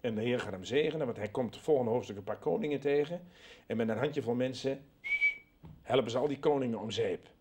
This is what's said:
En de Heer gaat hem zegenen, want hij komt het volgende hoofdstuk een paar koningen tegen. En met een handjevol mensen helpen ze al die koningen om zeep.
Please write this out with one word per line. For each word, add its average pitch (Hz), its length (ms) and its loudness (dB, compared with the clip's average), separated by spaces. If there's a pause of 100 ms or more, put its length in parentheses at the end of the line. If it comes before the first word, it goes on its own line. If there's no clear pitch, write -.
En 113 140 -2
de 107 60 -2
Heer 123 180 0
gaat 104 120 -6
hem 92 120 -6
zegenen, 147 420 2
want 110 120 -4
hij 104 120 -4
komt 123 260 -2
het - 80 -18
volgende 127 280 6
hoofdstuk 110 260 0
een 101 60 -12
paar 104 160 -6
koningen 151 400 0
tegen. 147 480 0 (380)
En 113 120 -4
met 113 120 2
een 107 80 0
handjevol 120 360 -2
mensen 131 520 -4 (960)
helpen 117 300 2
ze 120 60 0
al 135 100 2
die 143 120 -2
koningen 131 400 2
om 107 120 -8
zeep. 101 360 -2 (140)